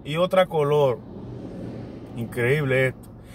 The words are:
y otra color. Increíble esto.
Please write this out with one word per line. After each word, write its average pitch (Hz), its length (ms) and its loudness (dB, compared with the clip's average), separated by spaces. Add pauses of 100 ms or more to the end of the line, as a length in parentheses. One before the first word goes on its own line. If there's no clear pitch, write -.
y 147 140 -4
otra 185 280 4
color. 147 540 4 (1160)
Increíble 127 720 2
esto. - 200 -12 (260)